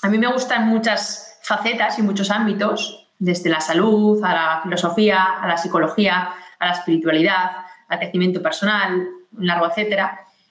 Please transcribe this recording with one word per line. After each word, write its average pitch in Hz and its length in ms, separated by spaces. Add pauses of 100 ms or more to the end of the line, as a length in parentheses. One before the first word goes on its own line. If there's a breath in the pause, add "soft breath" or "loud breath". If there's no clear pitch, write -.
a 196 80
mí 214 80
me 233 100
gustan 254 400
muchas - 720
facetas - 580
y - 20
muchos 196 300
ámbitos, 208 760 (100)
desde 175 320
la 156 120
salud, 214 600
a 180 100
la 165 300
filosofía, 185 600
a 185 240
la 170 100
psicología, 170 760 (260 loud breath)
a 175 60
la 180 80
espiritualidad, 165 760 (360 loud breath)
al 170 120
crecimiento 180 420
personal, 185 680 (300)
un 185 100
largo 175 200
etcétera. 214 520 (320 loud breath)